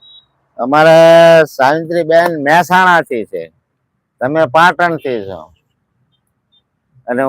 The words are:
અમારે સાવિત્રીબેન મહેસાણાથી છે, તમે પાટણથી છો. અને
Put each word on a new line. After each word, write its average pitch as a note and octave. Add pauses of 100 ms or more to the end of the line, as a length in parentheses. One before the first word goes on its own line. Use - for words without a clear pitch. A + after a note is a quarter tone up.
(580)
અમારે D#3 (560)
સાવિત્રીબેન E3 (160)
મહેસાણાથી E3
છે, E2+ (800)
તમે D3 (140)
પાટણથી E3 (120)
છો. F2 (1700)
અને B2